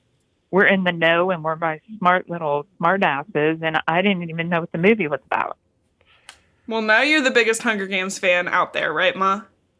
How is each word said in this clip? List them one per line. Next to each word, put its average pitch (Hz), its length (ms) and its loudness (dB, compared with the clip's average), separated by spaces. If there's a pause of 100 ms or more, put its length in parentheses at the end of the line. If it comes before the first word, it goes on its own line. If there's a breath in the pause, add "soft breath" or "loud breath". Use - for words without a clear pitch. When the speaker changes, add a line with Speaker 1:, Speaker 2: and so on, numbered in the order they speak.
(520)
Speaker 1:
were 185 140 4
in 190 200 4
the 180 60 0
know 170 400 2
and 160 120 -6
were 160 120 -4
my 160 240 -4 (200)
smart 180 300 0
little 151 360 -2 (120)
smart 185 260 2
asses. 156 580 -2
And 160 260 -2
I 170 140 0
didn't 180 280 -2
even 165 200 -6
know 175 120 0
what 170 100 -8
the 175 80 -6
movie 196 280 2
was 147 200 -4
about. - 300 -4 (1120 soft breath)
Speaker 2:
Well, 226 140 -4
now 220 220 2
you're 302 180 2
the 254 100 2
biggest 226 300 2
Hunger 214 240 -2
Games 190 320 -4
fan 180 300 0
out - 260 0
there, - 180 -2
right, 170 240 0
Ma? 190 260 0 (380)